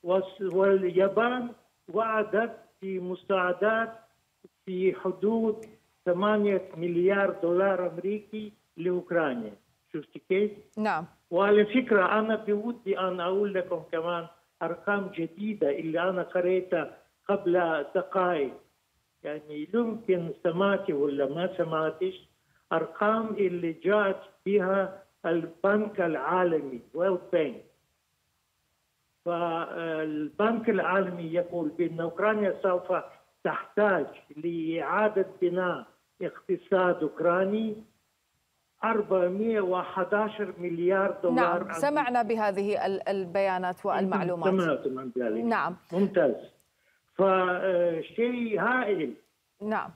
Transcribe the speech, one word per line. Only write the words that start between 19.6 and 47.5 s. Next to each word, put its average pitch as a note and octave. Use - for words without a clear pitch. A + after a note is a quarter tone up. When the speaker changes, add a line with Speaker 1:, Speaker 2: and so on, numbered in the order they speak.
Speaker 1:
يمكن G3
سمعتي F#3+
ولا C#3+
ما E3+
سمعتش، D#3+
أرقام G#3+
اللي F3
جاءت G3
بها F#3+
البنك F#3+
العالمي، D#3
وورلد F3+
بانك. C#3
فالبنك E3
العالمي F3+
يقول E3+
بأن E3
أوكرانيا G3
سوف F3+
تحتاج F3+
لإعادة E3+
بناء F3
اقتصاد F3+
أوكراني G3
أربعمية G#3
وحداشر F#3
مليار F3+
دولار F3
Speaker 2:
نعم، F3
Speaker 1:
أمريكي. E3
Speaker 2:
سمعنا C4+
بهذه G#3
ال-، F#3+
البيانات F#3
والمعلومات. F3
Speaker 1:
أنتم F#3
سمعتم C3
عن C3
ذلك؟ A#2
Speaker 2:
نعم. F3+
Speaker 1:
ممتاز. F3+
فشيء F#3